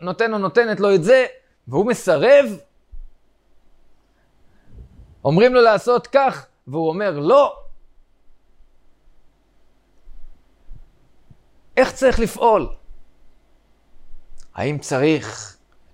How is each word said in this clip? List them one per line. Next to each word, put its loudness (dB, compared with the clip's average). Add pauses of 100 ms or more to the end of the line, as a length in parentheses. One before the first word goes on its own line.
נותן -4
או -4
נותנת 0
לו 4
את 0
זה, 4 (420)
והוא -2
מסרב?" 4 (2750)
אומרים 4
לו 6
לעשות 2
כך, 0 (200)
והוא -2
אומר -4
לא. 2 (4000)
איך 2
צריך 2
לפעול? 0 (1900)
האם -6
צריך -4 (360)